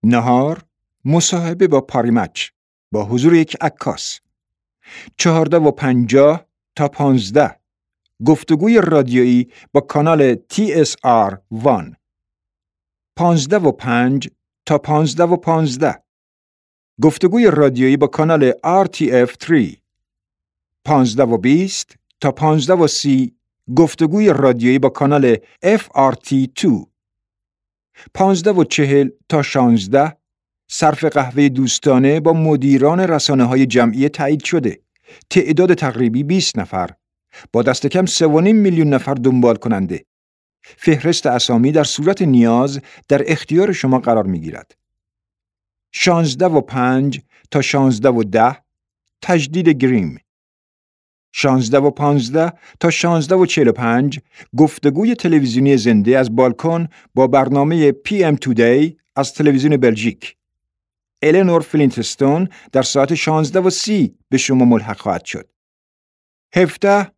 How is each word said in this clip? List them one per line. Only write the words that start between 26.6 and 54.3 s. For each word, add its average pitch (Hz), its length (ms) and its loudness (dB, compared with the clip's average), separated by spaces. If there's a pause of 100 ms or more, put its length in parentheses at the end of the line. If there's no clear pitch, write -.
پانزده 190 380 0
و 175 120 2
چهل 139 440 0 (200)
تا 151 140 0
شانزده. 123 760 0 (520)
صرف 160 360 -2
قهوه 139 440 0
دوستانه 135 720 0
با 160 120 2
مدیران 147 680 2
رسانه‌های 135 640 0
جمعی 120 420 0
تایید 147 360 -4
شده. 135 360 -4 (500)
تعداد 180 440 2
تقریبی 123 480 -2
بیست 165 360 -2
نفر. 95 320 -6 (640)
با 117 100 0
دست 123 240 -2
کم 185 200 -2
سه 165 200 0
و 156 140 2
نیم 202 160 2
میلیون 175 320 2
نفر 139 260 -2
دنبال 120 420 2
کننده. 95 480 -6 (580)
فهرست 160 640 -2
اسامی 123 460 0
در 151 120 2
صورت 175 380 -2
نیاز 127 580 2 (280)
در 143 140 2 (100)
اختیار 180 400 -2
شما 131 260 0
قرار 113 280 0
می‌گیرد. 78 500 -10 (1160)
شانزده 165 540 0
و 160 140 2
پنج 131 600 -2 (300)
تا 143 120 0
شانزده 135 460 0
و 120 140 0
ده. 110 340 0 (640)
تجدید 165 460 -2
گریم. 123 520 0 (1120)
شانزده 131 460 0
و 139 120 2
پانزده 143 640 -2 (280)
تا 170 100 0
شانزده 165 440 -2
و 185 120 2
چهل 151 220 0
و 113 40 2
پنج. 127 480 -2 (360)